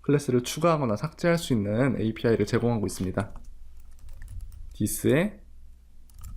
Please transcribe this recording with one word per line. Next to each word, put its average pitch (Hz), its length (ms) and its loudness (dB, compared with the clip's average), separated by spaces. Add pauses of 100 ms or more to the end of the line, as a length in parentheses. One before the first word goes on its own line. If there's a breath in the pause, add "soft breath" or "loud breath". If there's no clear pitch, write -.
클래스를 127 420 2
추가하거나 147 520 2
삭제할 170 420 0
수 151 160 -2
있는 110 460 2
에이피아이를 110 460 2
제공하고 113 400 2
있습니다. 95 480 -2 (1400)
디스의 135 640 2 (960)